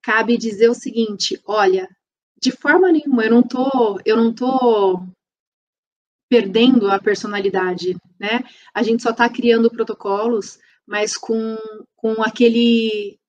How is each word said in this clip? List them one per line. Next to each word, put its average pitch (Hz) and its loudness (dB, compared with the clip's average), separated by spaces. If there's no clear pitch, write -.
Cabe 226 0
dizer 226 0
o 247 -2
seguinte, 220 -6
"Olha, 190 0
de 254 0
forma 359 2
nenhuma, 277 0
eu 220 0
não 240 6
tô, 247 -2
eu 220 2
não 226 2
tô 226 0
perdendo 226 4
a 196 0
personalidade, 190 -4
né? 226 -4
A 214 -2
gente 226 0
só 226 -2
tá 233 0
criando 226 2
protocolos, 220 -4
mas 208 -6
com, 220 -6
com 220 -4
aquele 226 2